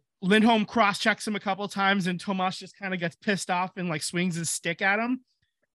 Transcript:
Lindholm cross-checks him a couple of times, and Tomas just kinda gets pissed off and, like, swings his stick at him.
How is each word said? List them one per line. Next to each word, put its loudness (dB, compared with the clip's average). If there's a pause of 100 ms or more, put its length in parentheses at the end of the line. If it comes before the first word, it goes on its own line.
(240)
Lindholm 6
cross-checks 0
him -4
a -6
couple -4
of -10
times, 2
and -2
Tomas -4
just -18
kinda -6
gets -6
pissed -2
off -2
and, -4
like, -4
swings -2
his -4
stick -6
at 2
him. -4 (540)